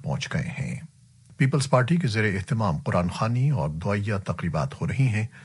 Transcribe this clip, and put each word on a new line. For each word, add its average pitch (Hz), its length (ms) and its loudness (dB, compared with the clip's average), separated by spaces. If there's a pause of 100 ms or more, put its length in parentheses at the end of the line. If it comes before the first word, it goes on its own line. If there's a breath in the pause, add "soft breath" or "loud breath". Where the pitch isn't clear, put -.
پہنچ - 300 -6
گئے 76 160 -4 (100)
ہیں۔ - 160 -6 (600)
پیپلز 135 320 2
پارٹی 127 280 4
کے 147 100 0
زیر 107 160 2
اہتمام 98 540 0
قرآن 90 320 0
خوانی 123 400 0
اور 78 200 0
دعائیہ 101 440 -2 (120)
تقریبات 87 560 -2
ہو 85 60 -2
رہی 131 200 2
ہیں 110 200 0 (180 loud breath)